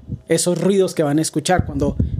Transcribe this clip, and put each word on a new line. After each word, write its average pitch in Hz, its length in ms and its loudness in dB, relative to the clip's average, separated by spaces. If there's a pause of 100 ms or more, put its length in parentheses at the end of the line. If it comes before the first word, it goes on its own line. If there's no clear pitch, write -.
(280)
esos 170 320 0
ruidos 185 360 2
que 165 80 0
van 147 160 2
a - 20 2
escuchar 160 440 0
cuando 143 300 -2 (240)